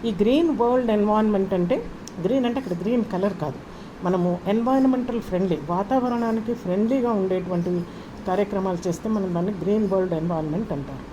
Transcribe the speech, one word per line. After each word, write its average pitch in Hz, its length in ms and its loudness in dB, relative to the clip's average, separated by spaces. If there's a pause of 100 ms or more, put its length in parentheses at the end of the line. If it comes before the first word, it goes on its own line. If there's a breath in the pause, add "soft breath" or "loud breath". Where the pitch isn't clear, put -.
ఈ - 20 -2 (100)
గ్రీన్ 277 360 4
వరల్డ్ 240 340 2
ఎన్వైరన్మెంట్ 208 600 2
అంటే 180 240 2 (480)
గ్రీన్ 247 200 2
అంటే 247 140 0
అక్కడ 240 220 -6
గ్రీన్ 226 220 0 (100)
కలర్ 196 280 0
కాదు, 147 180 -6 (440 loud breath)
మనము 180 440 2
ఎన్వైరన్మెంటల్ 247 760 2
ఫ్రెండ్లీ, 180 360 0 (120)
వాతావరణానికి 226 840 0
ఫ్రెండ్లీగా 226 580 0
ఉండేటువంటి 180 720 0 (460 loud breath)
కార్యక్రమాలు 190 600 0
చేస్తే 175 220 -2
మనం 196 260 0
దాన్ని 180 260 0
గ్రీన్ 202 280 2
వరల్డ్ 185 240 2
ఎన్వైరన్మెంట్ 165 580 -2
అంటారు. 135 420 -6